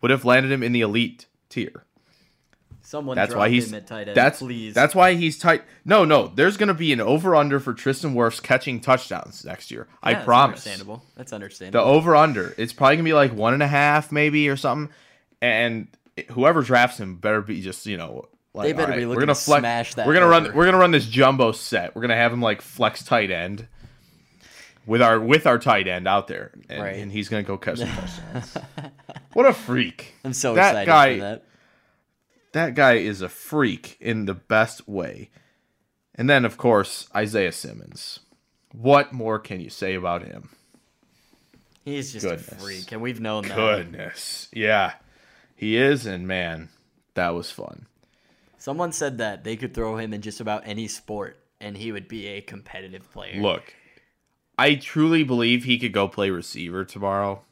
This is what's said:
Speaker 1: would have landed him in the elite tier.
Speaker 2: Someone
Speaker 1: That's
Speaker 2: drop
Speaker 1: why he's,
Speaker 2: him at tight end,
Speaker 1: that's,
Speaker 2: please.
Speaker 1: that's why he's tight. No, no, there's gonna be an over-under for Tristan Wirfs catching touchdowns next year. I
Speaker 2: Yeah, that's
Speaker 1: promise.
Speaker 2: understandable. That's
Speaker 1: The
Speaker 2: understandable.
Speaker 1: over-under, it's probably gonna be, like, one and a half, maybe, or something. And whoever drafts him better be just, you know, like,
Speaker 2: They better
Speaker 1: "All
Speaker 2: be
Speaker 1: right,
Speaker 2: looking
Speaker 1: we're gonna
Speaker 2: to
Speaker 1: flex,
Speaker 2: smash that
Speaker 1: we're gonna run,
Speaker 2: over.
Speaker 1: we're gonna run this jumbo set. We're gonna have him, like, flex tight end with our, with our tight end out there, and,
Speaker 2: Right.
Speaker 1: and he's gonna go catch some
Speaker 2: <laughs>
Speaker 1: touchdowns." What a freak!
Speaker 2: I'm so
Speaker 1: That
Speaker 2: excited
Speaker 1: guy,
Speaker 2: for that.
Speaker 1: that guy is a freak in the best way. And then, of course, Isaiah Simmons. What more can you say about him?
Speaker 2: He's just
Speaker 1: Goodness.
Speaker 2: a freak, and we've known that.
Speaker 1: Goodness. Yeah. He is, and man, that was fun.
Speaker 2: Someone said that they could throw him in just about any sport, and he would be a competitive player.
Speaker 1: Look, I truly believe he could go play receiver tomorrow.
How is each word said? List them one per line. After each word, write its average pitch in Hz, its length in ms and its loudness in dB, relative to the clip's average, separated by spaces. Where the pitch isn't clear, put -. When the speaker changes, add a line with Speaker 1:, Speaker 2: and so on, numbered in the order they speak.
Speaker 1:
would 120 100 2
have 131 140 0
landed 131 260 4
him 135 120 -2
in 120 80 -2
the 120 100 2
elite 113 440 -2
tier. - 340 -10
Speaker 2:
Someone 143 280 -8
Speaker 1:
That's 101 160 0
Speaker 2:
drop 107 80 -2
Speaker 1:
why 107 80 4
he's, 120 200 2
Speaker 2:
him 107 60 -12
at 104 100 -16
tight 107 220 -12
end, 104 100 0
Speaker 1:
that's, 135 220 4
Speaker 2:
please. 117 340 -10
Speaker 1:
that's 135 220 4
why 185 180 6
he's 170 240 -2
tight. 170 240 2
No, 196 200 6
no, 147 200 6
there's 143 320 2
gonna 202 160 0
be 160 180 0
an 120 80 2
over-under 147 600 2
for 135 160 -6
Tristan 135 400 -4
Wirfs 117 260 0
catching 127 380 -2
touchdowns - 680 -2
next - 240 -16
year. - 180 -14
I - 80 -2
Speaker 2:
Yeah, 120 60 2
that's 117 100 -6
Speaker 1:
promise. 123 400 4
Speaker 2:
understandable. 101 400 -14
That's 127 140 -20
Speaker 1:
The 113 60 -14
Speaker 2:
understandable. 98 520 -2
Speaker 1:
over-under, 151 720 4
it's 117 160 -4
probably 139 220 4
gonna 165 100 -2
be, 160 80 2
like, 143 180 6
one 113 220 0
and 143 80 0
a 143 60 2
half, 147 440 2
maybe, 151 380 0
or 139 80 -2
something. 147 340 -4
And 117 480 -2
whoever 143 320 2
drafts 123 360 2
him 92 180 -10
better 107 260 -2
be 101 180 -8
just, 92 240 -12
you 104 100 -8
know, 80 320 -12
like, 104 140 -6
Speaker 2:
They 156 40 -2
better - 80 -2
Speaker 1:
"All - 40 -4
Speaker 2:
be 120 60 -4
Speaker 1:
right, 120 40 -4
Speaker 2:
looking 117 100 -2
Speaker 1:
we're 123 100 0
gonna 143 80 2
Speaker 2:
to - 40 -6
Speaker 1:
flex, 147 220 2
Speaker 2:
smash 117 320 -4
that 117 140 -2
Speaker 1:
we're 156 80 4
gonna 180 120 6
run, 165 200 6
Speaker 2:
over. 107 100 -6
Speaker 1:
we're 170 80 6
gonna 185 140 6
run 180 100 8
this 139 160 4
jumbo 131 460 4
set. - 440 -4
We're 113 60 -8
gonna 120 140 0
have 117 180 2
him, 120 80 -4
like, 110 220 -2
flex - 400 -4
tight 110 260 0
end 92 380 -8
with 117 160 4
our, 113 160 6
with 131 260 2
our 123 140 4
tight 104 280 2
end 90 200 -4
out 98 200 2
there, - 260 -12
and, - 140 -10
Speaker 2:
Right. 98 140 -8
Speaker 1:
and 101 160 -12
he's 104 180 -6
gonna 107 140 -4
go 98 120 -6
catch 92 220 -8
some 120 120 -6
Speaker 2:
<laughs> - 440 -12
Speaker 1:
touchdowns." - 240 -10
What 240 120 4
a 262 80 8
freak! - 600 -6
Speaker 2:
I'm 131 80 -8
so 120 220 -2
Speaker 1:
That 190 160 6
Speaker 2:
excited 101 160 -2
Speaker 1:
guy, 139 300 6
Speaker 2:
for 95 40 -6
that. 104 220 -10
Speaker 1:
that 156 200 -2
guy 131 200 6
is 101 280 0
a 92 80 -8
freak - 720 -4
in 110 240 -4
the 98 80 -6
best 110 560 -2
way. 85 400 -10
And 123 120 -2
then, 139 180 4
of 110 120 -4
course, 107 580 0
Isaiah 104 360 -2
Simmons. - 720 -16
What 139 420 4
more 110 240 -4
can 98 240 -10
you - 80 -14
say 95 240 -6
about 90 300 -4
him? - 260 -18
Speaker 2:
He's 139 260 -10
just 104 140 -10
Speaker 1:
Goodness. 85 260 -8
Speaker 2:
a - 40 -20
freak, 95 360 -16
and 110 120 -10
we've 120 180 -8
known 107 260 -6
that. 98 80 -8
Speaker 1:
Goodness. 98 960 -4
Yeah. 107 420 0
He 110 220 -2
is, 135 300 2
and 92 200 -10
man, 85 420 -6
that 87 160 -2
was 85 220 -8
fun. - 340 -16
Speaker 2:
Someone 165 360 -6
said 135 260 -6
that 107 240 -8
they 110 120 -8
could 113 180 -10
throw 110 240 -6
him 110 160 -8
in 104 80 -10
just 104 200 -14
about 107 240 -6
any 107 220 -10
sport, 104 500 -12
and 104 160 -16
he 113 140 -10
would 101 160 -14
be 107 200 -14
a 101 140 -14
competitive 95 720 -20
player. 95 300 -14
Speaker 1:
Look, - 320 -4
I 147 180 4
truly 156 480 0
believe 123 400 0
he 123 160 0
could 117 140 -6
go 98 140 0
play 98 240 -2
receiver 87 520 -8
tomorrow. 98 680 -6